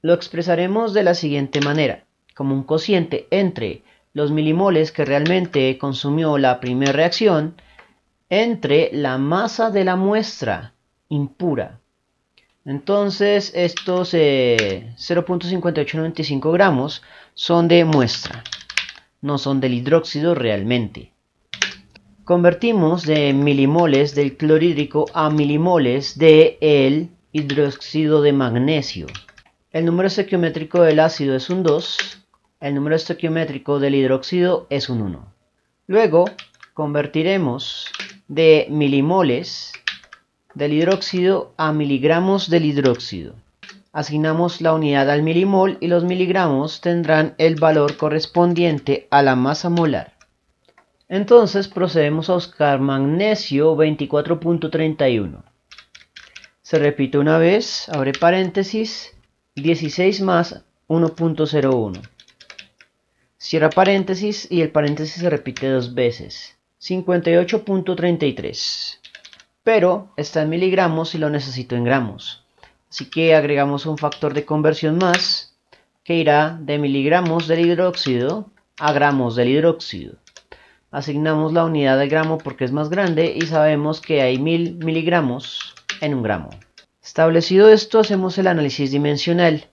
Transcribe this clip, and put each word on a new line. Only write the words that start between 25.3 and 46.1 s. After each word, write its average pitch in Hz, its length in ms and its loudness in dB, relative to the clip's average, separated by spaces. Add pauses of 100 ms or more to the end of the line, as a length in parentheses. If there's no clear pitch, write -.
de 156 440 8
el 151 500 2 (220)
hidróxido 151 920 0
de 147 100 4
magnesio. 127 760 0 (640)
El 165 140 -2
número 175 200 0
estequiométrico 175 760 -2
del 156 180 6
ácido 151 340 2
es 131 160 -4
un 185 140 -2
dos, - 560 -2 (400)
el 143 160 -6
número 147 180 -2
estequiométrico 156 840 -4
del 139 160 0
hidróxido 139 760 0
es 139 180 -4
un 120 140 -4
uno. 87 320 -10 (540)
Luego 185 380 4 (480)
convertiremos 147 1160 -4 (380)
de 156 420 6
milimoles 147 1000 0 (840)
del 147 200 -2
hidróxido 185 840 0
a 156 160 -2
miligramos 156 760 0
del 165 180 2
hidróxido. 123 680 -2 (580)
Asignamos 156 680 -2
la 160 140 2
unidad 143 360 2
al 147 140 2
milimol 190 560 2
y 165 80 -4
los 175 160 2
miligramos 180 760 0